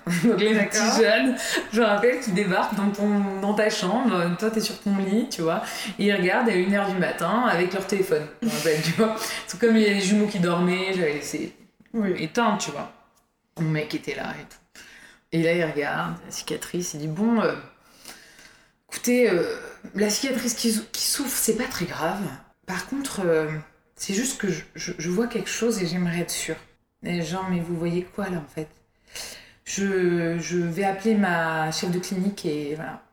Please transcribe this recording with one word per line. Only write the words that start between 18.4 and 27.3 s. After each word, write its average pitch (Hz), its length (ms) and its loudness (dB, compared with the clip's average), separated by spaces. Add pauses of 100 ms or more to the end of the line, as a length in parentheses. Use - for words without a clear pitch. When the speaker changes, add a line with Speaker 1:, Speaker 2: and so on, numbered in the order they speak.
Speaker 1:
écoutez, 247 380 4
euh, 170 140 4 (520)
la 208 140 2
cicatrice 240 460 -2
qui 233 180 0
sou-, 214 180 -2
qui - 120 -4
souffre, - 340 -2
c'est - 200 2
pas 247 120 -2
très - 160 -4
grave. 165 340 -4 (460)
Par 180 220 -8
contre, 269 380 -6
euh, 160 240 2 (460)
c'est - 180 -6
juste 233 280 -2
que 202 80 0
je, 156 140 -4 (120)
je, - 220 -8
je 165 120 -6
vois 220 180 0
quelque 220 220 -4
chose 220 320 0
et 175 60 0
j'aimerais 175 320 -2
être 165 120 -4
sûre. » - 260 -6 (480)
Et 175 160 -2
genre, « 180 300 -4